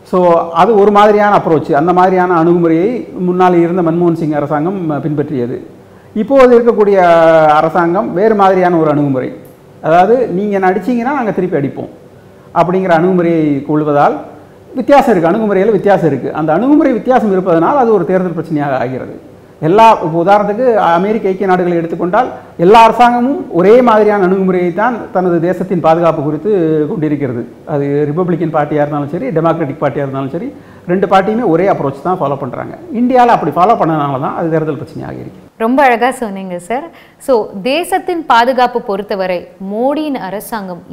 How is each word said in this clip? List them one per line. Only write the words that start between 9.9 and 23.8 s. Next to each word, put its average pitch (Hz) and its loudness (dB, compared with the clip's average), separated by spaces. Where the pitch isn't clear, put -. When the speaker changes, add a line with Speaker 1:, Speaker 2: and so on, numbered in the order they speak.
Speaker 1:
நீங்க 196 -4
என்ன 190 0
அடிச்சீங்கன்னா 233 -2
நாங்க 226 -2
திருப்பி 175 -4
அடிப்போம் 135 -6
அப்படிங்கிற 180 0
அணுகுமுறையை 165 2
கொள்வதால் 151 0
வித்தியாசம் 262 2
இருக்கு, 165 2
அணுகுமுறையில 202 0
வித்தியாசம் 180 2
இருக்கு. 135 -2
அந்த 151 -2
அணுகுமுறை 269 2
வித்தியாசம் 226 0
இருப்பதனால் 185 0
அது 233 2
ஒரு 175 0
தேர்தல் 185 -2
பிரச்சனையாக 143 -4
ஆகிறது. 127 -8
எல்லா, 202 4
இப்ப 165 -2
உதாரணத்துக்கு 208 0
அமெரிக்க 190 0
ஐக்கிய 190 -2
நாடுகளை 180 0
எடுத்துக்கொண்டால் 170 -2
எல்லா 214 6
அரசாங்கமும் 240 2
ஒரே 202 6